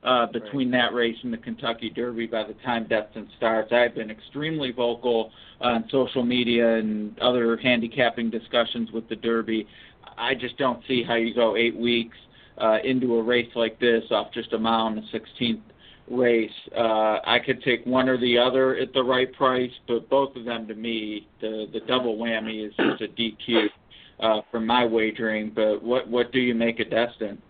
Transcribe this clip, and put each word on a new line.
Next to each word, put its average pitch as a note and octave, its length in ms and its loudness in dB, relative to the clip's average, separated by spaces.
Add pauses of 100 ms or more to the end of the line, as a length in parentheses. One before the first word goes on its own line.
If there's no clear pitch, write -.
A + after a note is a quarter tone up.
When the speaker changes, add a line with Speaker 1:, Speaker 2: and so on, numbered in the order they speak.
Speaker 1:
uh, A#2+ 60 -2
Speaker 2:
Right. A#2+ 240 2
Speaker 1:
between A#2+ 380 -2
that A#2+ 220 2
race A#2 300 0
and B2 100 -6
the A2+ 40 -8
Kentucky A#2 520 -8
Derby A#2 380 -6
by A2 160 -4
the G#2 100 -10 (120)
time A#2 220 -2
Destin G#2+ 400 -4 (100)
starts. A2+ 340 0
I've A#2+ 240 4
been G#2+ 160 -8
extremely C#3+ 600 -6
vocal A#2 600 0 (280)
on A#2 320 0
social C3 320 0
media A#2 540 2
and G#2+ 420 -4
other A#2+ 380 2
handicapping A#2 720 0
discussions A2+ 600 -2
with A2+ 180 -6
the A2+ 60 -4
Derby. A2+ 520 -2 (500)
I B2 180 0
just A#2+ 220 -8
don't B2+ 300 0
see B2 160 2
how A#2 120 0
you A2+ 180 0
go A2+ 220 4
eight A#2 200 2
weeks, A#2 420 0 (400)
uh, A2 260 4
into B2+ 320 2
a A2+ 80 2
race A#2+ 320 2
like A2+ 240 -2
this A#2 320 4
off G#2+ 220 0
just A#2 200 -6
a A2+ 40 -2
mile A2+ 300 2
and A2 120 -4
a A2 120 -14
sixteenth A2+ 500 -4 (480)
race. A#2+ 400 2 (260)
Uh, A2 500 2
I A#2+ 200 2
could B2+ 180 -2
take A#2+ 220 0
one B2+ 220 2
or C3 100 2
the A#2+ 200 2
other C3 400 4
at B2+ 160 -4
the C3 100 2
right B2+ 300 0
price, B2+ 380 0 (160)
but A#2 220 -2
both C3+ 280 0
of A2+ 80 -12
them A#2 220 -6
to A2 60 -10
me, G#2+ 540 -6 (140)
the, A2 320 -6
the A2 80 -6
double B2 360 0
whammy A2 480 -4
is G#2 120 -12
just - 240 0
a G#2 80 -6
D A2 360 -4
Q, A2+ 220 2 (540)
uh, A2 280 2
for A#2 120 -4
my A#2+ 240 2
wagering. A2 680 -2
But G#2+ 300 0
what, B2 240 -2
what A#2+ 240 0
do C3 80 2
you B2 160 2
make A#2 240 0
of A2+ 100 -4
Destin? A2+ 600 -2